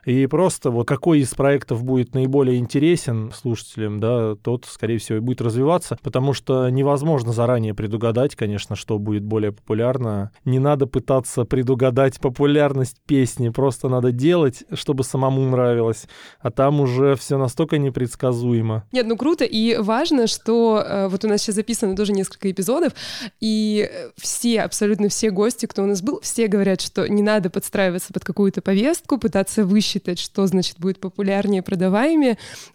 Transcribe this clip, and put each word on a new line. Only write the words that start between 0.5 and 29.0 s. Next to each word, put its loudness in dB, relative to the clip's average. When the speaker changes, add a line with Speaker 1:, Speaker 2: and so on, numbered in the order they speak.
Speaker 1:
вот 0
какой 2
из 0
проектов 0
будет 0
наиболее 2
интересен 0
слушателям, -6
да, 0
тот, -4
скорее -4
всего, -4
и -2
будет -2
развиваться, 0
потому 0
что 0
невозможно 0
заранее 0
предугадать, -2
конечно, -6
что -4
будет -2
более -2
популярно. -2
Не 2
надо 2
пытаться -2
предугадать 2
популярность 0
песни, 0
просто 0
надо 2
делать, 2
чтобы -2
самому 0
нравилось, 0
а -4
там 2
уже 4
все -2
настолько 0
непредсказуемо. 0
Speaker 2:
Нет, 0
ну -2
круто, 0
и 0
важно, 2
что, 2
э, -2
вот -4
у 2
нас 2
сейчас -4
записано -2
тоже 0
несколько -4
эпизодов, 0
и, 0
э, -12
все, -2
абсолютно 0
все 0
гости, 0
кто -4
у 2
нас 0
был, -4
все -2
говорят, 2
что -4
не 2
надо 2
подстраиваться -2
под -6
какую-то 0
повестку, 0